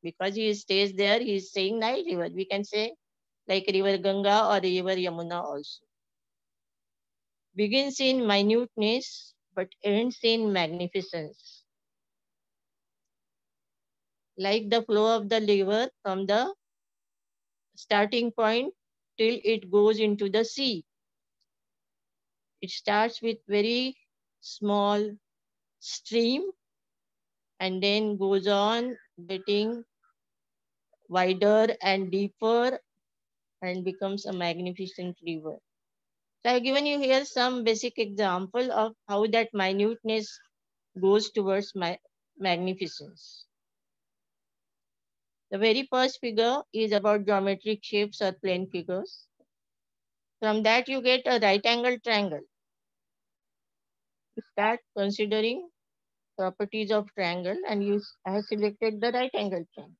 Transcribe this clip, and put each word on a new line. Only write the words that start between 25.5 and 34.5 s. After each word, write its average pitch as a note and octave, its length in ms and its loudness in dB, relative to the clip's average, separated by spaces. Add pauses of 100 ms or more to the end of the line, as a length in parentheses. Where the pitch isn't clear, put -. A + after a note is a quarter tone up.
stream A#3 640 0 (1160)
and F#3 220 -2
then G#3 360 0
goes G3 300 0
on A3+ 480 2 (320)
getting G#3 560 -2 (1200)
wider F#3+ 600 4 (160)
and F#3+ 280 0
deeper A3 680 0 (840)
and F3+ 240 -6
becomes G3 400 -4
a - 80 -6
magnificent F3+ 880 -6